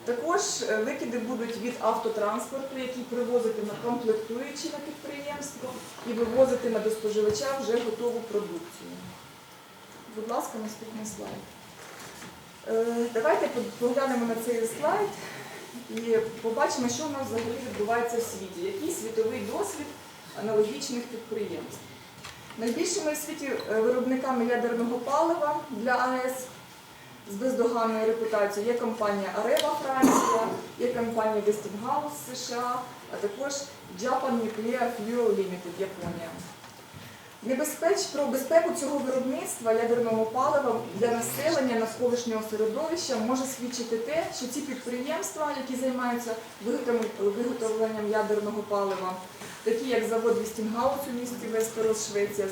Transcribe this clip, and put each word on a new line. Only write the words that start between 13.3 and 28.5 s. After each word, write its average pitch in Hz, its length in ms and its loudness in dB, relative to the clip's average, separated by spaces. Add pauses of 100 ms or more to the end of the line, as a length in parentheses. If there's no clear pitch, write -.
по-, 240 380 -2
поглянемо 254 400 2
на 226 80 0
цей 226 340 0 (120)
слайд 392 280 4 (840)
і 226 100 -4 (420)
побачимо, 247 460 2
що 311 160 -2
у 294 60 -2
нас 269 160 -4
взагалі 226 280 -2 (160)
відбувається 233 460 2
в 226 60 2
світі, 190 440 -6
який 302 280 -2
світовий 226 460 0
досвід 302 460 -4 (560)
аналогічних 220 600 2
підприємств. 208 760 -6 (800)
Найбільшими 302 540 2
в 302 40 -2
світі, 285 340 -6 (200)
е, 220 100 4
виробниками 247 680 4
ядерного 233 520 2
палива 302 580 4 (140)
для 233 220 0
А 254 240 2
Е 254 120 0
С - 160 -6 (880)
з - 20 -6
бездоганною 226 720 2
репутацією 220 640 4